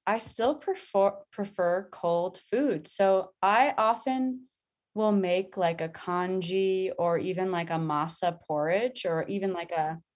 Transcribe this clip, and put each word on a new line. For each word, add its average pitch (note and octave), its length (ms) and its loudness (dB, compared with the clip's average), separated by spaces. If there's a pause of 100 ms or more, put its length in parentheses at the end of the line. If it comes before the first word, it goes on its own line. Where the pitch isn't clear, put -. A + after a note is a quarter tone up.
I G#3 140 2
still A#3+ 360 -2
prefer, G3+ 580 0 (180)
prefer F#3+ 600 -2
cold F3 480 -2
food. A3+ 480 -2
So F#3+ 440 2 (100)
I A3+ 360 4
often B3+ 720 0 (460)
will G#3+ 180 2
make, F#3 460 2
like, E3+ 240 0
a E3 80 -4
congee F#3 1080 -2
or E3+ 200 2
even, F#3 340 -2
like, E3+ 180 -2
a E3 40 -4
masa E3 680 -2
porridge F3+ 640 0
or E3 220 0
even, G3 260 -2
like, E3+ 180 -8
a D#3+ 280 -2 (160)